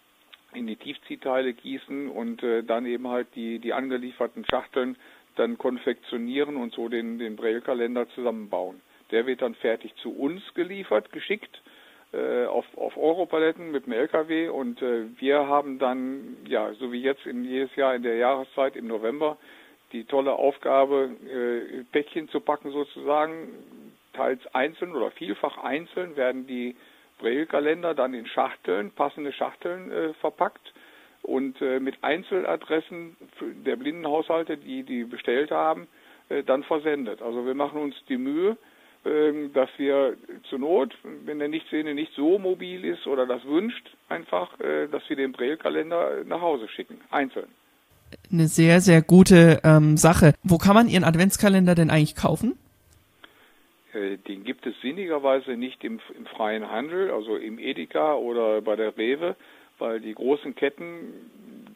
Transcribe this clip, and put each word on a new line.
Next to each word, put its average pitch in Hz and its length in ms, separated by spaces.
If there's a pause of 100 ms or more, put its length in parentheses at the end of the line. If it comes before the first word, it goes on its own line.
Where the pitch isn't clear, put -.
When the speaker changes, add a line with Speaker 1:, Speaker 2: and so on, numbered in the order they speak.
(540)
Speaker 1:
in 123 120
die 107 100
Tiefziehteile 131 760
gießen 135 560
und, 117 340
äh, 117 220
dann 117 220
eben 120 220
halt 123 260
die, 117 240
die 117 160
angelieferten 123 720
Schachteln 127 500 (400)
dann 117 220
konfektionieren 127 1000
und 120 160
so 117 160
den, 117 300
den 110 180
Braille-Kalender 120 800
zusammenbauen. 107 640 (300)
Der 117 160
wird 127 160
dann 117 120
fertig 113 420
zu - 140
uns 151 320 (120)
geliefert, 196 580
geschickt, - 480 (540)
äh, 123 320
auf, - 180 (120)
auf - 200
Europaletten 160 760
mit 135 140
dem 123 60
L 127 160
K 160 200
W. 165 200
Und, 123 340
äh, 117 220 (140)
wir 139 300
haben 143 300
dann, 131 580 (100)
ja, 107 280
so 123 180
wie 123 100
jetzt 135 240
in, 123 180
jedes 131 300
Jahr 135 200
in 123 80
der 117 140
Jahreszeit 131 600
im 120 100
November, 127 500 (560)
die 117 120
tolle 135 280
Aufgabe, 135 800 (180)
äh, 123 640
Päckchen 151 360
zu 147 120
packen 147 300
sozusagen. 147 800 (640)
Teils 127 280 (140)
einzeln 165 380
oder 113 180
vielfach 202 480
einzeln 160 580
werden 127 300
die 123 300 (420)
Braille-Kalender 151 760
dann 131 200
in 117 120
Schachteln, 104 640
passende 143 420
Schachteln, 175 580
äh, 160 240
verpackt - 580 (500)
und, 131 380
äh, 131 200
mit 123 220
Einzeladressen 165 1120 (200)
für, - 100
der 135 280
Blindenhaushalte, 160 840
die 131 280
die 127 200
bestellt 123 460
haben, 156 380 (400)
äh, 143 160
dann 139 180
versendet. 147 600
Also 120 220
wir 131 100
machen 143 260
uns 143 160 (120)
die 131 100
Mühe, 160 380 (480)
ähm, 151 480
dass 131 260
wir 139 380 (320)
zur 135 120
Not, 180 360 (280)
wenn 151 140
der 147 100
Nichtsehende 156 460
nicht 151 200
so 160 240
mobil 185 460
ist 165 220
oder 131 200
das 123 180
wünscht, 180 520 (120)
einfach, 175 520
äh, 151 280
dass 143 200
wir 151 80
den 135 160
Braille-Kalender 156 920
nach 165 160
Hause 143 280
schicken, - 320 (100)
einzeln. 135 380 (800)
Speaker 2:
Eine 160 160
sehr, 165 340
sehr 165 220
gute, 175 640
ähm, 151 320
Sache. 160 380 (100)
Wo 180 120
kann 190 180
man 233 140
Ihren 175 160
Adventskalender 185 680
denn 165 160
eigentlich 151 240
kaufen? - 420 (1400)
Speaker 1:
Äh, 98 260
den 98 260
gibt 127 220
es 113 160
sinnigerweise 139 720
nicht 123 320
im, 113 160 (180)
im 117 80
freien 107 440
Handel, 156 400
also 110 260
im 110 220
Edeka 151 560
oder 117 460
bei 107 160
der 107 200
Rewe, 143 400 (420)
weil 113 220
die 107 140
großen 135 400
Ketten 170 580 (640)